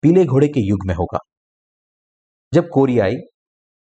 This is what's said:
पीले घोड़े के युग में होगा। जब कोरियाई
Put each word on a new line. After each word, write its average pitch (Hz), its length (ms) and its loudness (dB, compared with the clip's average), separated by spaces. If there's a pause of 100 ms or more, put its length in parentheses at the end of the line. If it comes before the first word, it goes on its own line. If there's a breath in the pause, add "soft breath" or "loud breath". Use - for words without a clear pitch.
पीले 175 220 4
घोड़े 139 240 0
के 123 200 -4
युग 101 180 -2
में 92 80 -4
होगा। 85 240 -6 (1400)
जब 170 140 0
कोरियाई 123 460 0 (680)